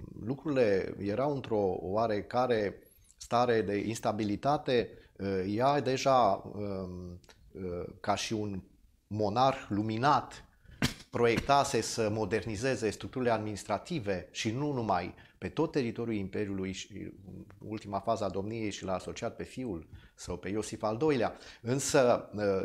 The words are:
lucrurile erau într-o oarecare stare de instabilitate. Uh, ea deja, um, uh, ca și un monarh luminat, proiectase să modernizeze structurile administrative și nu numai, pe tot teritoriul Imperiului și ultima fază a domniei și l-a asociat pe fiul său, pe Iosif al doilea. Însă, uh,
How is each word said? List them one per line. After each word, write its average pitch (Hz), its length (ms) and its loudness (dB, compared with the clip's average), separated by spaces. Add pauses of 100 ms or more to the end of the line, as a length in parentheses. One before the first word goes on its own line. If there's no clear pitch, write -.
(240)
lucrurile 110 720 2
erau 110 360 -2
într-o 104 460 0
oarecare 107 960 0 (380)
stare 120 460 2
de 101 140 0
instabilitate. 113 1120 0 (300)
Uh, 95 300 -2
ea 131 320 2
deja, 127 640 4 (120)
um, 92 640 -6 (320)
uh, 90 480 -6
ca 101 140 2
și - 180 -2
un 104 300 -4 (480)
monarh 107 480 2 (100)
luminat, 110 760 0 (680)
proiectase 120 680 4
să 110 320 0
modernizeze 110 800 0
structurile 123 400 -2
administrative 104 1000 -2
și - 200 -2
nu 143 220 -2
numai, 101 420 0 (240)
pe 92 100 -6
tot 160 220 0
teritoriul 117 460 -2
Imperiului 98 560 -2
și 92 400 -10 (460)
ultima 101 420 -6
fază 107 240 0
a 98 40 0
domniei 104 420 -4
și 95 140 -10
l-a 92 100 -2
asociat 90 420 -6
pe 92 60 -10
fiul 95 460 -8 (260)
său, - 220 -8
pe - 120 -8
Iosif 104 340 -4
al 110 140 0
doilea. 127 400 2 (260)
Însă, 123 720 4
uh, 104 80 -2 (220)